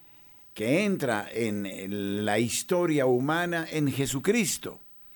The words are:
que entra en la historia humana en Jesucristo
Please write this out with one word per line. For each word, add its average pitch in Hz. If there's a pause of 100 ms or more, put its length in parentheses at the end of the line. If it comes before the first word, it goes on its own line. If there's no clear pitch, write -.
(540)
que 123
entra 107
en 101
la 104
historia 147
humana 160
en 151
Jesucristo 135 (360)